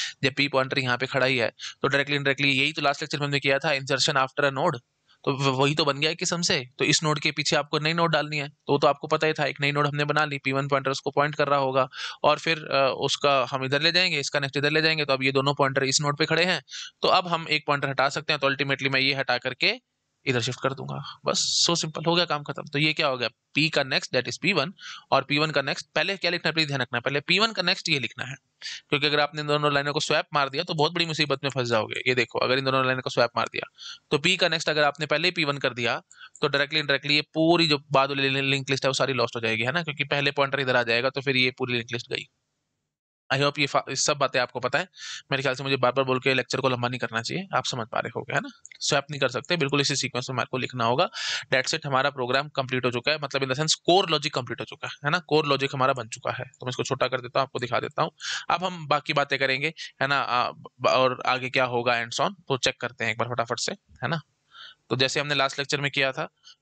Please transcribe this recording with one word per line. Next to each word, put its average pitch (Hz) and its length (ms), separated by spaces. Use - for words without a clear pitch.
जब 135 120
P 143 180
पॉइंटर 131 260
यहाँ 127 200
पे 127 80
खड़ा 127 200
ही 131 120
है 113 120
तो 139 60
डायरेक्टली 139 280
इनडायरेक्टली 139 340
यही 139 220
तो 160 100
लास्ट 143 200
लेक्चर 147 160
में 143 80
हमने 143 140
किया 135 180
था, 156 160
insertion 135 440
after 135 320
a 135 40
node, 143 240
तो 135 100
व-, 135 220
वही 143 180
तो 160 100
बन 139 160
गया 156 100
है 165 60
किस्म 175 260
से। 170 160
तो 143 60
इस 151 180
नोड 151 180
के 156 120
पीछे 151 240
आपको 147 220
नई 156 140
नोड 170 200
डालनी 151 260
है, 143 100
तो - 240
वो 143 60
तो 151 80
आपको 143 220
पता 156 180
ही 156 60
था, 151 140
एक 139 140
नई 143 120
नोड 147 140
हमने 143 180
बना 151 200
ली, 143 140
पी 135 140
वन 139 160
पॉइंटर 135 220
उसको 135 200
पॉइंट 147 240
कर 147 140
रहा 143 120
होगा, 131 280
और 147 140
फिर, 160 260
अ, 135 220
उसका 139 320
हम 131 140
इधर 143 180
ले 165 100
जाएंगे, 175 280
इसका 143 200
नेक्स्ट 139 160
इधर 143 140
ले 156 120
जाएंगे। 160 220
तो 139 80
अब 131 100
ये 135 100
दोनों 139 220
पॉइंटर 135 300
इस 135 160
नोड 143 180
पे 156 80
खड़े 160 180
हैं, 175 180
तो - 80
अब 180 180
हम 165 200
एक 151 180
पॉइंटर 143 220
हटा 135 220
सकते 156 220
हैं। 143 80
तो 139 100
ultimately 135 420
मैं 135 80
ये 135 140
हटा 131 260
करके 175 380
इधर 123 140
शिफ्ट 123 220
कर 135 120
दूंगा, 135 260
बस, - 160
so 170 100
simple, 165 300
हो 170 80
गया 175 100
काम 147 180
खत्म। - 260
तो 147 100
ये 156 140
क्या 156 140
हो 131 120
गया? 117 100
P 156 120
का 143 120
नेक्स्ट 135 320
that 123 140
is 117 100
P 185 160
one 156 180
और 131 120
पी 143 140
वन 151 120
का 143 120
नेक्स्ट, - 320
पहले 180 220
क्या 175 140
लिखना 175 180
है 156 60
प्लीज 160 120
ध्यान 139 140
रखना, 120 200
पहले 143 200
पी 175 180
वन 220 140
का 190 100
नेक्स्ट 175 260
ये 147 100
लिखना 117 260
है, 131 100
क्योंकि 147 160
अगर 147 140
आपने 147 200
इन 151 60
दोनों 147 260
लाइनों 143 200
को 151 80
स्वैप 156 340
मार 143 140
दिया 139 160
तो 180 100
बहुत 147 180
बड़ी 170 140
मुसीबत 147 380
में 135 60
फंस 123 180
जाओगे। 113 400
ये 127 60
देखो, 120 240
अगर 123 200
इन 135 60
दोनों 131 220
लाइनों 127 160
को 127 80
स्वैप 120 260
मार - 160
दिया - 180
तो 147 80
P 180 180
का 180 120
नेक्स्ट 165 200
अगर 151 160
आपने 147 220
पहले 151 220
ही 175 40
पी 170 120
वन 143 140
कर 131 160
दिया 120 240
तो 151 60
डायरेक्टली 143 320
इनडायरेक्टली 147 340
ये 151 80
पूरी 165 340
जो 147 100
बाद 135 180
वाली 139 180
लिंक 135 280
लिस्ट 135 140
है 135 40
वो 131 60
सारी 135 180
लॉस्ट 120 240
हो 117 40
जाएगी, 113 220
है 127 100
ना, 170 100
क्योंकि 143 240
पहले 143 260
पॉइंटर 139 280
इधर 127 160
आ 123 60
जाएगा 120 280
तो 139 100
फिर 131 160
ये 127 220
पूरी 123 160
लिंक 120 180
लिस्ट 123 180
गई। - 160
I 131 60
hope 143 220
ये 143 80
फा-, - 300
सब 151 220
बातें 135 220
आपको 123 200
पता 123 180
है। 185 100
मेरे 135 120
ख्याल 135 120
से 139 80
मुझे 139 140
बार-बार 123 280
बोल 131 160
के 135 140
लेक्चर 131 260
को 131 80
लंबा 120 200
नहीं 123 100
करना 113 240
चाहिए, 151 320
आप - 100
समझ 117 240
पा - 120
रहे - 160
होगे, - 180
है - 60
ना? 285 80
स्वैप - 300
नहीं 143 100
कर 135 80
सकते, 123 280
बिल्कुल 143 240
इसी 139 160
सीक्वेंस 127 320
में 131 60
हमारे 120 160
को 135 80
लिखना 120 260
होगा। 139 240
That's 131 220
it, 156 120
हमारा 139 240
प्रोग्राम 135 460
कंप्लीट 131 280
हो 123 60
चुका 123 220
है, 156 100
मतलब 135 200
in 135 60
the 127 100
sense 156 240
कोर 180 280
लॉजिक 151 240
कंप्लीट 120 260
हो - 40
चुका - 240
है, - 60
है 143 60
ना? 175 160
कोर 151 200
लॉजिक 139 280
हमारा 135 180
बन 120 160
चुका - 240
है। 123 180
तो - 160
मैं 127 40
इसको 123 140
छोटा 131 240
कर 127 120
देता 123 200
हूँ, 135 60
आपको 123 120
दिखा 117 220
देता - 220
हूँ। 160 80
अब 175 140
हम 175 240
बाकी 147 240
बातें 143 260
करेंगे, 135 340
है 135 60
ना? 143 80
आ, 120 340
ब-, - 380
और 127 380
आगे 127 240
क्या 131 160
होगा 120 380
and 120 120
so 143 100
on, 202 80
तो 135 100
चेक - 220
करते 117 240
हैं 113 80
एक 117 60
बार 117 100
फटाफट 117 320
से, - 120
है - 360
ना? 160 120
तो 127 60
जैसे 135 240
हमने 147 140
लास्ट 135 240
लेक्चर 139 220
में 143 100
किया 135 220
था, 151 160